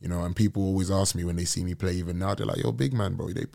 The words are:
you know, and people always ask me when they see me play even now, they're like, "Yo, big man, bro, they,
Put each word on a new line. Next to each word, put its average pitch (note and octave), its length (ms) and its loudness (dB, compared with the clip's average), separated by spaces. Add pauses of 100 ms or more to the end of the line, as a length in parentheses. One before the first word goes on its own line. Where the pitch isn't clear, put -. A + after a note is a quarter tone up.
you - 80 -8
know, F2 160 0
and F2 120 -2
people G#2 260 4
always F#2+ 280 2
ask G2 260 4
me F2 80 -2
when E2+ 120 0
they E2+ 100 0
see - 180 -2
me F2+ 100 -2
play F2+ 200 0
even F2 240 -2
now, F#2+ 160 0
they're G#2 120 -2
like, - 160 -2
"Yo, - 80 0
big C3 220 0
man, G2+ 220 0
bro, F2+ 180 -4
they, - 220 -4